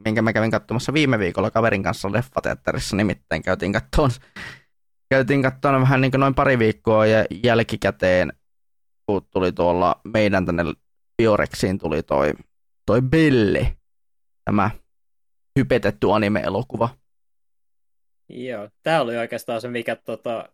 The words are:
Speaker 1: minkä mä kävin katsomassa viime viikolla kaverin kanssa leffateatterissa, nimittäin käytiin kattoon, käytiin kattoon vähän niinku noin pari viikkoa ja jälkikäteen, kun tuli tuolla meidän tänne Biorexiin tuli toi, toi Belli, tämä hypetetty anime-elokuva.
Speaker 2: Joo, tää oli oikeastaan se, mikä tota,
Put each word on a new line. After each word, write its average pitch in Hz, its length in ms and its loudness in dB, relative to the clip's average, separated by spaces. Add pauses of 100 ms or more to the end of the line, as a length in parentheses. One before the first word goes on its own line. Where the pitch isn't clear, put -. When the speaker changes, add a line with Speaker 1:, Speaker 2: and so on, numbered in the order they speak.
Speaker 1:
minkä 110 160 -2
mä 110 120 0
kävin 110 180 0
katsomassa 110 420 -4
viime 139 260 2
viikolla 98 320 -2
kaverin 107 320 0
kanssa 95 280 -4
leffateatterissa, - 840 -4
nimittäin 92 460 -2
käytiin 92 320 -2
kattoon, 123 380 0 (1000)
käytiin 135 320 2
kattoon 131 400 0
vähän 135 200 4
niinku 135 160 2
noin 139 180 2
pari 139 240 2
viikkoa 110 460 2
ja 110 200 4 (180)
jälkikäteen, 98 920 0 (720)
kun 98 260 -4
tuli 90 200 0
tuolla 87 500 0 (120)
meidän 101 320 2
tänne 85 180 -2 (540)
Biorexiin 104 600 0
tuli 80 260 -4
toi, 71 300 0 (520)
toi 110 160 2
Belli, 127 760 2 (680)
tämä 104 260 0 (880)
hypetetty 107 520 0
anime-elokuva. 107 800 -2 (1400)
Speaker 2:
Joo, 120 400 -12 (140)
tää 160 180 2
oli 120 160 -4
oikeastaan 117 440 -6
se, 120 60 -8
mikä 120 280 -6
tota, 113 580 -10